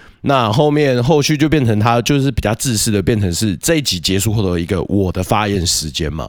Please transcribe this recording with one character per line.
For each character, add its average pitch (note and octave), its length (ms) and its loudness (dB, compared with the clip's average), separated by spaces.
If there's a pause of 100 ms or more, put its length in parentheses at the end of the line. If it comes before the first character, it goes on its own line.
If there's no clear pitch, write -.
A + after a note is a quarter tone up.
(200)
那 B2 320 2
后 D3+ 180 2
面， C#3 320 2
后 D3 180 2
续 D#3 160 0
就 D3 120 2
变 C#3 180 2
成 G#2+ 140 2
它 A#2+ 200 2
就 C#3+ 200 2
是 C3+ 100 0
比 - 100 -4
较 G#2 140 0
自 A#2 240 -2
私 A2+ 140 -2
的， G2+ 100 0
变 A2+ 180 0
成 F#2 140 0
是 F#2+ 220 -2
这 - 180 -2
一 D#3 80 0
集 F#2+ 160 -2
结 F#2+ 220 -2
束 G#2 120 0
后 G2 220 0
的 E2+ 60 0
一 F2 40 -2
个 F2+ 200 -2
我 F#2+ 260 0
的 F2+ 100 -4
发 G#2 280 0
言 G2 180 -2
时 D#2 240 -4
间 D2 220 -6
嘛。 D#2 160 -8